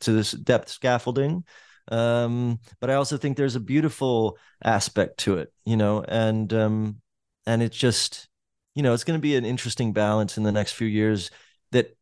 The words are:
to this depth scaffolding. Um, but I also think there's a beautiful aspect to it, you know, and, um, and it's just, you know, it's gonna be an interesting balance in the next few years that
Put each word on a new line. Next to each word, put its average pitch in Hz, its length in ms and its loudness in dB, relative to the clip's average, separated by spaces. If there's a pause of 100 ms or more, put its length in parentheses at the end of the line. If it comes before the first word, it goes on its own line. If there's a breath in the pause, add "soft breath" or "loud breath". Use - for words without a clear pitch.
to 113 120 0
this 110 180 2
depth - 380 0
scaffolding. 135 760 -2 (460 loud breath)
Um, 120 720 0 (180 soft breath)
but 123 120 -4
I 135 40 2
also 139 220 0
think 139 200 -4
there's 135 200 0
a 123 40 -2
beautiful 127 800 0 (240 loud breath)
aspect 104 580 0
to 95 180 0
it, - 140 -8 (120)
you 113 120 0
know, 107 300 2
and, 110 460 0
um, 107 480 0 (440)
and 113 160 2
it's 117 160 -2
just, - 520 -2 (480)
you 147 80 0
know, 120 100 4
it's 120 80 -2
gonna 165 160 -2
be 147 160 0
an 123 100 2
interesting 117 480 -4
balance 107 440 0
in 107 80 -2
the 104 80 2
next 104 220 -2
few 117 120 -4
years 107 460 0 (400 soft breath)
that - 300 2